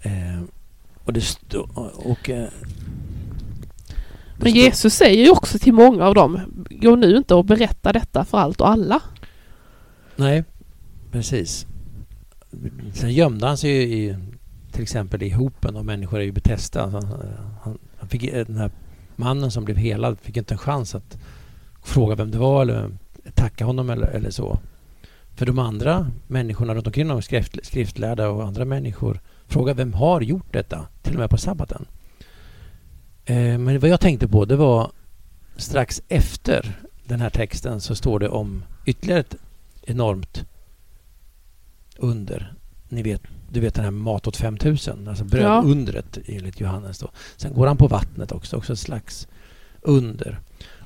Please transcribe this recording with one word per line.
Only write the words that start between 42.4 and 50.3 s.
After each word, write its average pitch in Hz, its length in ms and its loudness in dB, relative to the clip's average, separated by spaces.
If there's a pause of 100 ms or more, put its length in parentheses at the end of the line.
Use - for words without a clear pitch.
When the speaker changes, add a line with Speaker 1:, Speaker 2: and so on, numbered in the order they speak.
Speaker 1:
Ni 117 140 -6
vet, 107 180 -2 (300)
du 123 80 -2
vet 113 140 0
den - 100 -2
här 101 80 -2
mat 104 360 -4
åt 107 100 -6
femtusen, 110 720 -2
alltså 101 160 -6
brödundret 143 1000 2
Speaker 2:
Ja. 113 80 -10
Speaker 1:
enligt 95 260 -10
Johannes 95 400 -6
då. - 100 -10 (280)
Sen 143 160 -8
går 127 140 4
han 143 100 2
på 127 100 8
vattnet - 440 -2
också, - 260 -8
också 117 160 -6
ett 110 60 -8
slags - 480 -12 (540)
under. 123 580 0 (460)